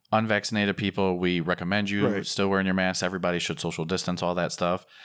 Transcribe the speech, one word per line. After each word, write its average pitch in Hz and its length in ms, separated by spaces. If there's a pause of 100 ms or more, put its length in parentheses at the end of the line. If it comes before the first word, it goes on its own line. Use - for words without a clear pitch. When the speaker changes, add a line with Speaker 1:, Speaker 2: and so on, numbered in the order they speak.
(100)
Speaker 1:
Unvaccinated 104 680
people, 95 400
we 90 220
recommend 90 500
you 104 180
Speaker 2:
Right. 101 180
Speaker 1:
still 98 220
wearing 95 180
your 92 80
mask. 92 280
Everybody 90 360
should 85 220
social 85 240
distance, 90 380
all 87 140
that 85 160
stuff. 90 340 (180)